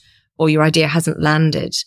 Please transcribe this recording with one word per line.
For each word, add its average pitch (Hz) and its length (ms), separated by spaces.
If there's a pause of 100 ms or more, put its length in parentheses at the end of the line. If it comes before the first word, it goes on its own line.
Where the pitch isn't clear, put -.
(380)
or 160 100
your 156 140
idea 160 240
hasn't 160 340
landed, 156 540 (120)